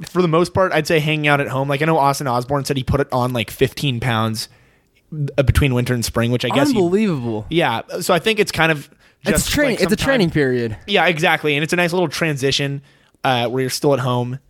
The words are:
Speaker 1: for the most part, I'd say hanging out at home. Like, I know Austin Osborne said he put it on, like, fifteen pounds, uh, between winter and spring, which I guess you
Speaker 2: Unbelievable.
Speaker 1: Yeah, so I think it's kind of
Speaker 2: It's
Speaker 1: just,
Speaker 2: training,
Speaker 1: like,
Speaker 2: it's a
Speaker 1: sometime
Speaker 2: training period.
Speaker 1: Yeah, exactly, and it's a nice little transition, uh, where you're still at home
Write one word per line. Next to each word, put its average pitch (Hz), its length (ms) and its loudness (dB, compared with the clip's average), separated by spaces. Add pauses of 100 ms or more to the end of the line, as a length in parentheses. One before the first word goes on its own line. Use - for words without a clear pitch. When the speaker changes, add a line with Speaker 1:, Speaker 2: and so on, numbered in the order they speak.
Speaker 1:
for 180 160 -2
the 175 80 4
most 170 240 2
part, 190 180 2
I'd 156 160 0
say 165 120 4
hanging 151 280 0
out 143 140 4
at 117 80 -4
home. 135 180 -2
Like, 143 140 -2
I 156 40 0
know 160 120 2
Austin 139 300 2
Osborne 123 360 -2
said 135 140 -2
he 127 60 -4
put 139 180 0
it - 100 -2
on, 127 220 0
like, 113 180 -4
fifteen 131 480 0
pounds, 113 480 -2 (880)
uh, 143 60 2
between 131 300 2
winter 123 200 0
and 117 120 -2
spring, 117 260 -2
which 123 140 -2
I 120 40 0
guess 285 220 2
you 226 60 2
Speaker 2:
Unbelievable. 170 720 0
Speaker 1:
Yeah, 147 320 0 (180)
so 185 140 0
I 170 60 2
think 214 200 0
it's - 140 0
kind 160 180 2
of 143 180 -4 (360)
Speaker 2:
It's - 180 0
Speaker 1:
just, - 80 -4
Speaker 2:
training, 269 240 0
Speaker 1:
like, - 80 0
Speaker 2:
it's 185 80 0
a 214 60 2
Speaker 1:
sometime - 80 -4
Speaker 2:
training 240 240 2
period. 123 480 0 (100)
Speaker 1:
Yeah, 185 200 2
exactly, 156 480 0
and 147 80 0
it's 156 100 -2
a - 20 2
nice 175 160 0
little 180 160 0
transition, 139 760 -2 (440)
uh, 123 240 2
where 131 120 -2
you're 131 80 -2
still 143 240 0
at 131 60 2
home 123 400 -2 (100)